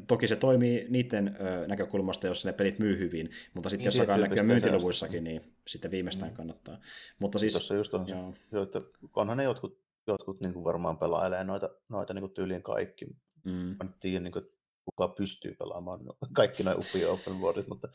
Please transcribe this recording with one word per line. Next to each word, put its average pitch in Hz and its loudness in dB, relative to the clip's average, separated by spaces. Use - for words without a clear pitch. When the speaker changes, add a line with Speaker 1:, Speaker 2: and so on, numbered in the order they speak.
Speaker 1:
toki 117 4
se 104 4
toimii 123 6
niiden, 110 2
ö, 90 -2
näkökulmasta, 95 0
jos 90 -2
ne 92 0
pelit 98 2
myy 101 4
hyvin, 82 -2
mutta 92 -4
sit 98 0
Speaker 2:
Niin, 101 -4
Speaker 1:
jos 101 4
alkaa 101 6
Speaker 2:
tiettyjä 104 4
Speaker 1:
näkyä 104 4
Speaker 2:
pisteitä 117 6
Speaker 1:
myyntiluvuissakin, 90 2
Speaker 2:
asti. 82 -4
Speaker 1:
niin - -20
sitten - -8
viimeistään 92 -4
Speaker 2:
Mm. - -12
Speaker 1:
kannattaa. 82 -12
Mutta 101 0
siis, 107 4
Speaker 2:
Tossa 92 0
just 101 0
on 92 -2
se, 95 -6
Speaker 1:
joo. 92 -8
Speaker 2:
joo, 104 2
että 98 -4
onhan 107 2
ne 139 0
jotkut, - -4
jotkut 95 -2
niinku 90 -4
varmaan 82 0
pelailee 90 0
noita, 95 -4
noita 101 -6
niinku 98 -6
tyylien 95 -4
kaikki. 101 -4
Speaker 1:
Mm. 92 -4
Speaker 2:
Mä 92 -6
en 95 -10
tiedä, 92 -2
niinku, 90 -6
kuka 90 0
pystyy - -6
pelaamaan 87 -8
no-, - -14
kaikki - 4
noi 92 2
Ubi 90 0
Open 92 -2
Worldit, 92 -2
mutta - -12